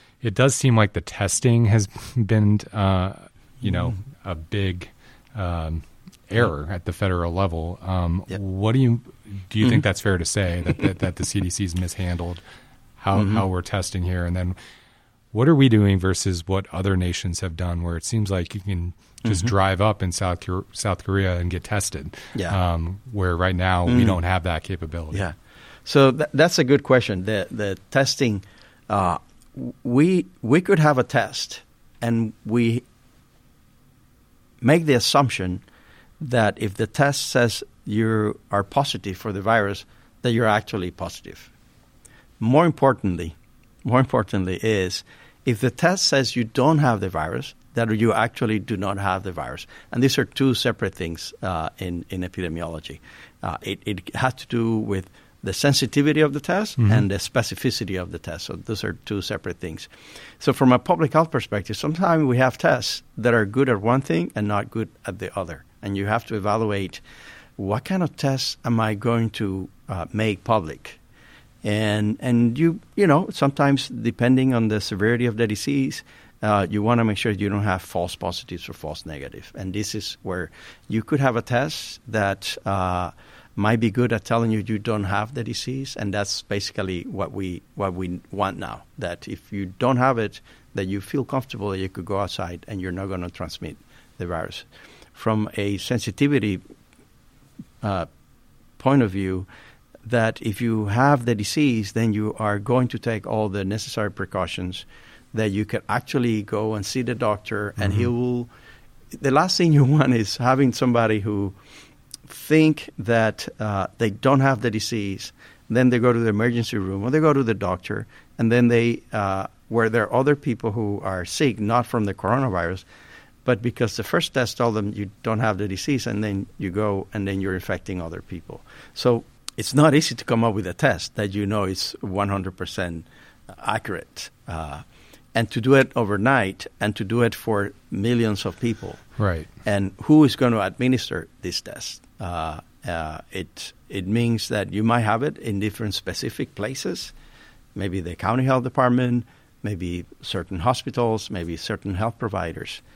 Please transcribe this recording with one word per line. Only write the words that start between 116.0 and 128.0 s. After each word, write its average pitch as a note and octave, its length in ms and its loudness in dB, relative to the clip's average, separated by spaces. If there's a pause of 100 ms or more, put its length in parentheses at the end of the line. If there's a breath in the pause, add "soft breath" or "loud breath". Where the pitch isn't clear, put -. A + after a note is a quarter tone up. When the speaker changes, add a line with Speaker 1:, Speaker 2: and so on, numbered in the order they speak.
Speaker 2:
to A#2 60 2
the A2+ 100 2
emergency A#2 480 0
room G2 260 -4
or B2 80 -2
they D#3 80 2
go D#3 140 6
to C#3 100 4
the A2+ 100 2
doctor, G2+ 540 -4 (300 soft breath)
and A2+ 140 2
then A#2+ 180 6
they, A#2 320 4 (120)
uh, G2 340 -2 (200)
where A2+ 220 2
there A2 140 2
are G#2 100 -2
other C3+ 220 4
people A#2 360 -2
who G2+ 320 -2
are F#2 220 -4
sick, A#2+ 340 0
not A#2 260 2
from A2 200 -2
the G2 80 -2
coronavirus, F#2+ 720 -2 (600 loud breath)
but A2+ 160 2
because A#2 360 -2
the G#2+ 60 -6
first - 300 -2
test B2 240 0
told A#2 180 2
them G#2 180 -2
you G2+ 160 -8 (120)
don't A2+ 180 -2
have G#2+ 200 0
the G#2 80 -4
disease, A#2 400 -4
and G#2+ 160 -2
then G2+ 220 -4 (120)
you F#2+ 140 -4
go G2+ 420 -2
and G2+ 140 -4
then F#2+ 140 -2
you're F#2+ 120 -2
infecting F#2 480 -6